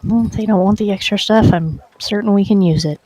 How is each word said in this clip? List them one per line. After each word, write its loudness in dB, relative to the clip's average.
Well, 0
if -6
they -4
don't 0
want 0
the -2
extra -4
stuff, 2
I'm -2
certain -2
we 4
can 2
use 2
it. -4